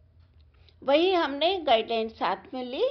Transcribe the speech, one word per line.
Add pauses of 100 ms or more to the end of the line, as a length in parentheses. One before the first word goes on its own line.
(840)
वही
हमने
गाइडलाइन
साथ
में
ली